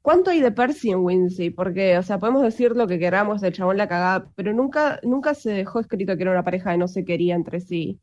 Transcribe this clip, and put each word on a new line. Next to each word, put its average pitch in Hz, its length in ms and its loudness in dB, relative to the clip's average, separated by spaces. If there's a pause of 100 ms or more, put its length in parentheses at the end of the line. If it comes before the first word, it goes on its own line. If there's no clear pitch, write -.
¿Cuánto 359 300 4
hay 330 100 4
de 247 100 4
Percy 247 400 0
en 180 80 0
Wincy? 180 500 2
Porque, 185 480 0
o 180 60 0
sea, 190 160 -4
podemos 240 220 2
decir 233 340 2
lo 233 120 2
que 175 120 -2
queramos, 196 440 0
el 180 100 0
chabón 190 240 0
la 208 120 0
cagaba, 180 460 -2
pero 202 180 -4
nunca, 277 500 0
nunca 269 300 0
se 233 180 -4
dejó 202 300 -4
escrito 196 340 -4
que 165 80 -4
era 185 80 0
una 180 120 2
pareja 180 280 -4
que 175 60 0
no 180 100 0
se 185 180 -6
quería 175 300 0
entre 170 240 -4
sí. 175 440 -6